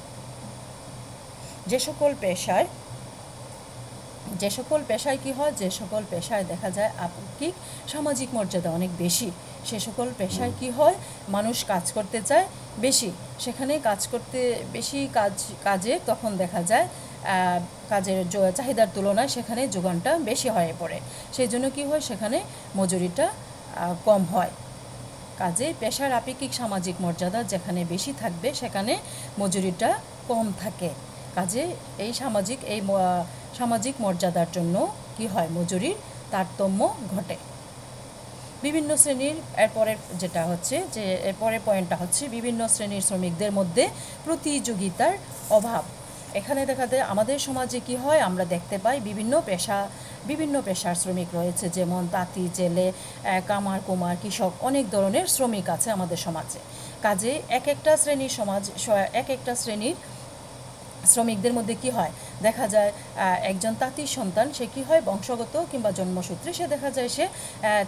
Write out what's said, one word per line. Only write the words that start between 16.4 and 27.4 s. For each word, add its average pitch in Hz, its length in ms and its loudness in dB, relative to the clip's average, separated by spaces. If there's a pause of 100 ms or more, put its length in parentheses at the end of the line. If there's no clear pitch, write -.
যায়, 240 240 6 (360)
আহ, 185 360 4 (300)
কাজের 190 400 2
জ-, 190 260 4
চাহিদার 233 380 4
তুলনায় 202 340 2
সেখানে 240 400 -2
যোগানটা 185 520 2
বেশি 254 300 0
হয়ে 170 300 2
পড়ে, 170 200 -6 (340)
সেই 254 140 2
জন্য 247 280 2
কি 285 80 -2
হয়, 294 180 2
সেখানে 226 400 0 (360)
মজুরিটা, 185 540 4 (440)
আহ, 175 200 -2 (100)
কম 202 180 8
হয়। 175 260 2 (880)
কাজে 214 420 0
পেশার 254 340 0
আপেক্ষিক 254 400 -2
সামাজিক 190 480 -2
মর্যাদা 180 420 0